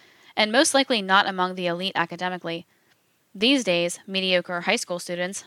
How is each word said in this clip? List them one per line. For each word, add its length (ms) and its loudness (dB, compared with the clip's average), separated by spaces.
and 160 2
most 220 4
likely 300 2
not 240 4
among 280 -2
the 120 -4
elite 280 -4
academically. 680 -4
These 300 2
days, 420 0
mediocre 560 -2
high 140 2
school 220 -6
students 480 -8